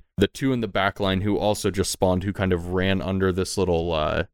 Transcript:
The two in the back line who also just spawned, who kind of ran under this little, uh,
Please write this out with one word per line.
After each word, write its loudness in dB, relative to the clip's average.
The 4
two -2
in -2
the -2
back -2
line 0
who 0
also 0
just 0
spawned, 2
who -2
kind 0
of -2
ran 2
under 0
this -2
little, 0
uh, 0